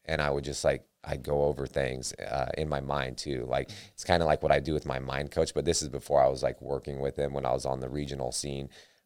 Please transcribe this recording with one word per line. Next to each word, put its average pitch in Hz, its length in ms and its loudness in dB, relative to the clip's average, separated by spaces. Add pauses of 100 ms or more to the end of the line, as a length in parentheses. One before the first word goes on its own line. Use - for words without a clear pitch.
and 80 180 0
I 73 80 2
would 71 140 0
just, 71 200 -4
like, 71 220 2 (220)
I'd 65 140 -4
go 73 220 2
over 69 220 0
things, 65 480 -2
uh, 64 440 -4
in 78 100 -2
my 73 120 -2
mind 67 360 -2
too. 64 320 -4
Like, 65 220 0 (240)
it's - 80 -14
kinda 87 220 4
like 76 180 4
what 76 80 6
I 71 80 6
do 73 160 0
with 76 120 -2
my 67 120 -2
mind 67 320 -4
coach, - 240 0
but 71 100 0
this 80 160 2
is 78 80 -2
before 69 340 2
I 65 60 8
was, 65 140 0
like, 65 180 -2
working 69 400 -4
with 69 160 -2
him 71 160 0
when 69 140 -2
I 62 60 2
was 65 120 0
on 65 160 -2
the 64 80 -4
regional 67 440 -4
scene. 69 360 -6 (380)